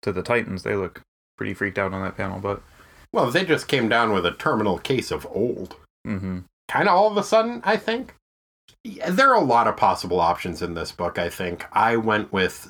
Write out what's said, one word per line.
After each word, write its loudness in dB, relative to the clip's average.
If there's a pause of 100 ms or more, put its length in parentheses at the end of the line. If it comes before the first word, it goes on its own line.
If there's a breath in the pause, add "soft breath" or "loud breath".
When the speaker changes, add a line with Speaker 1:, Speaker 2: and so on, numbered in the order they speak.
Speaker 1:
to -2
the -4
Titans. -2
They -2
look -6 (380)
pretty -6
freaked -4
out -2
on -6
that -6
panel, -6
but -4 (540 soft breath)
Speaker 2:
Well, 2
they 2
just -2
came 2
down 2
with 0
a 2
terminal 0
case -2
of -6
old. -4 (300)
Speaker 1:
Mm-hmm. -6 (300)
Speaker 2:
Kinda 2
all 4
of -4
a 2
sudden, 2
I 2
think. -6 (680)
Yeah, -6
there 6
are 6
a 2
lot 4
of 0
possible 2
options 0
in -4
this -6
book, -4
I -2
think. -8
I 4
went 0
with 0 (180)